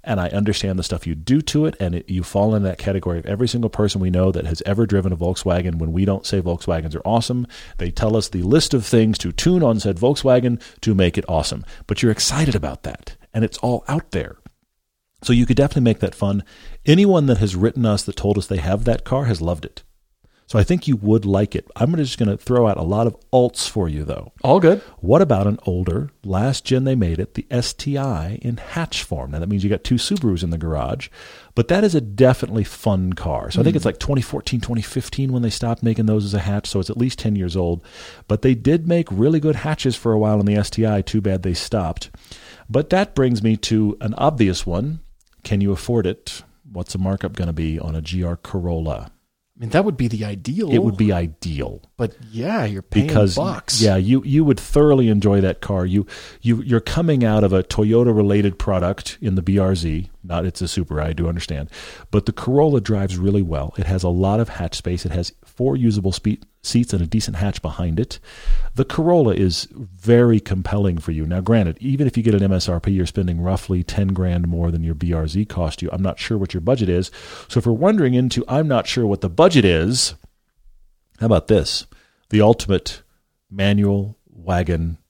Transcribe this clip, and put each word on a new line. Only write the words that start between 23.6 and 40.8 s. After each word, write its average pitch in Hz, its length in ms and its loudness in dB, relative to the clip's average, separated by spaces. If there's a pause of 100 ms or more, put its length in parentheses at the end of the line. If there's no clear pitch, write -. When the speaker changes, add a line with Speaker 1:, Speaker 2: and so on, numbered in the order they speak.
Speaker 1:
for 95 200 -2
you, 76 160 -4
though. - 300 -10 (100)
Speaker 2:
All 143 160 6
good. 180 220 4 (180)
Speaker 1:
What 123 220 4
about 104 260 2
an 104 180 0
older, 90 460 -2 (140)
last 101 400 -2
gen 131 180 2
they 135 120 0
made 90 220 2
it, - 180 -6
the - 140 -8
S 120 240 -2
T 139 240 -6
I 104 440 -4
in 127 160 -6
hatch - 460 -6
form? 67 280 -8
Now, 76 80 -6
that 85 80 -4
means 101 160 0
you 101 60 0
got 101 160 -2
two 127 100 2
Subarus 113 480 0
in 85 60 -2
the 82 80 -2
garage, 78 500 -4 (480)
but 120 140 0
that 196 160 2
is 170 100 0
a 143 60 2
definitely 110 640 2
fun 92 480 -2
car. - 360 -6
So - 120 0
I - 20 4
think 147 120 4
Speaker 2:
Hmm. - 20 2
Speaker 1:
it's, - 80 -2
like, 104 140 -2
twenty 135 220 0
fourteen, - 380 -4
twenty 117 220 -4
fifteen 131 500 -4
when 123 100 0
they 117 80 0
stopped 117 320 -4
making 113 260 2
those 107 180 2
as 101 80 -4
a 101 60 0
hatch, 101 280 -2
so 98 140 -2
it's 90 80 -6
at 104 80 -6
least 123 220 -2
ten 104 180 0
years 90 180 -4
old. 85 260 0 (460)
But 107 140 0
they 135 120 4
did 151 320 2
make 170 240 2
really 135 300 2
good 151 160 2
hatches 135 400 -2
for 117 160 -2
a 107 80 2
while 107 220 2
in 98 40 2
the 104 120 2
S 101 120 0
T 113 160 0